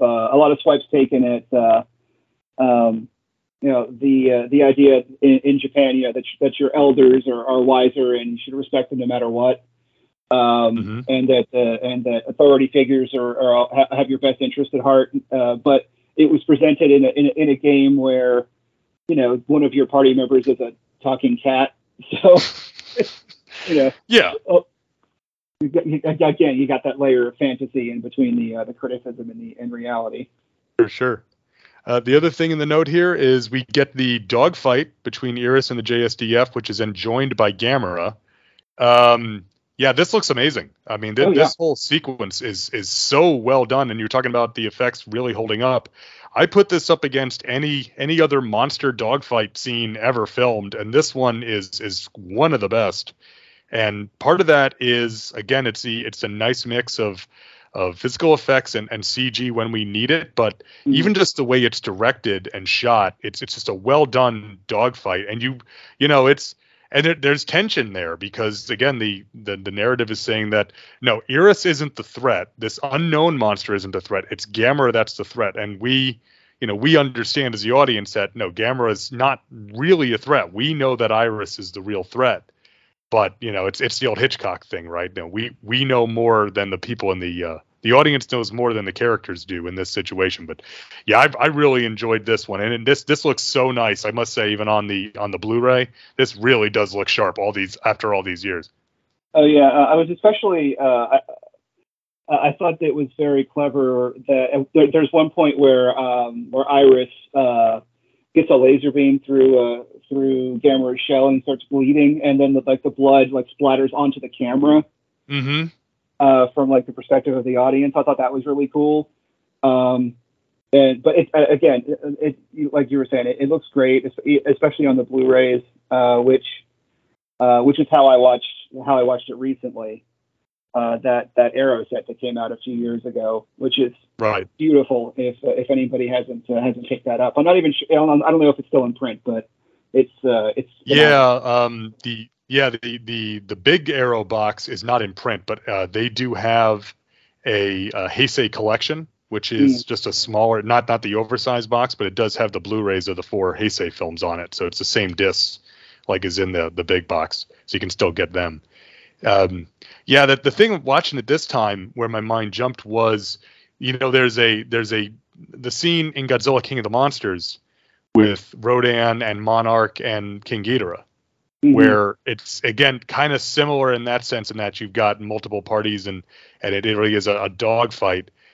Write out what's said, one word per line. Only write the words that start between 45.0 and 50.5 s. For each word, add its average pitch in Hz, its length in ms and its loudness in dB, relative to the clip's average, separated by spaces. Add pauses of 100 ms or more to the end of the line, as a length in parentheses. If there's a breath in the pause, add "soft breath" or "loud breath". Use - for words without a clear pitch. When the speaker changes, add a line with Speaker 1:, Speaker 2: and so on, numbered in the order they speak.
Speaker 2:
really 120 240 -6
holding 110 300 -6
up. 127 260 -2 (460 loud breath)
I 151 120 2
put - 220 2
this 170 220 -2
up 165 140 0
against 135 420 -6
any, 139 500 -6
any 156 240 -2
other 143 200 2
monster 123 520 -2
dogfight 113 640 -4
scene 117 400 -8
ever 113 300 -2
filmed, 110 480 -4